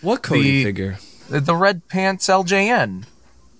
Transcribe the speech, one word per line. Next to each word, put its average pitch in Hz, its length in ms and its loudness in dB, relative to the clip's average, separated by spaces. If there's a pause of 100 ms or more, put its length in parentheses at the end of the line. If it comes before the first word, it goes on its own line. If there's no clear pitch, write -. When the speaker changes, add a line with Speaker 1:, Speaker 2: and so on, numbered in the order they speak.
Speaker 1:
What 208 220 -4
Cody 143 200 0 (160)
Speaker 2:
the, 131 60 2
Speaker 1:
figure? 95 340 -4 (300)
Speaker 2:
the, 147 120 -2
the 165 160 0
Red 190 320 0
Pants 190 400 -2
L 190 160 4
J 196 260 2
N. 110 360 -2 (540)